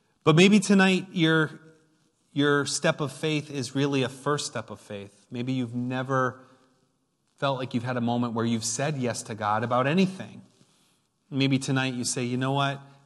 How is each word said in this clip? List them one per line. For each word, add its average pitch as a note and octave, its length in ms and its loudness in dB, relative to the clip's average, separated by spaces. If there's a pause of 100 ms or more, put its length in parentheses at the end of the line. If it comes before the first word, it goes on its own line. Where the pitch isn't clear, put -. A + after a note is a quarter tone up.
(220)
But D#3 140 6
maybe G3 240 8
tonight F#3+ 520 4
your, D#3+ 460 2 (760)
your C#3+ 320 2
step D#3 340 -2
of C#3 100 -2
faith D3+ 400 -4
is C#3 240 -6
really C#3 280 0
a A#2 60 0
first C#3+ 380 -4
step - 220 -10
of G2+ 120 -14
faith. G2+ 500 -16
Maybe B2+ 240 -4
you've B2 200 -4
never B2+ 640 -2 (960)
felt C#3 200 -2
like C3 140 -6
you've A#2+ 120 -2
had B2+ 120 -4
a A#2+ 60 -2
moment A#2+ 320 -2
where A2+ 100 -2
you've A2+ 220 -2
said C#3+ 320 -4
yes A#2+ 260 -4
to A2+ 100 -12
God G#2+ 300 -2
about B2 220 2
anything. F3 560 0 (880)
Maybe C3+ 280 2
tonight C3 360 -2
you A#2+ 100 -6
say, B2+ 200 -4
"You A#2+ 120 -4
know C3 160 -2
what? C#3 280 -2 (260)